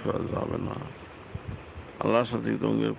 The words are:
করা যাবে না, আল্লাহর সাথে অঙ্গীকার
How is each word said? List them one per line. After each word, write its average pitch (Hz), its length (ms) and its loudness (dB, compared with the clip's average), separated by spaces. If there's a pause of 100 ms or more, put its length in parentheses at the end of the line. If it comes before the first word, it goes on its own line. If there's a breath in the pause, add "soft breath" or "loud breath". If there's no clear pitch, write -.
করা - 140 2
যাবে - 400 0
না, 107 160 -2 (1300)
আল্লাহর 113 240 6
সাথে 113 420 2
অঙ্গীকার 110 320 4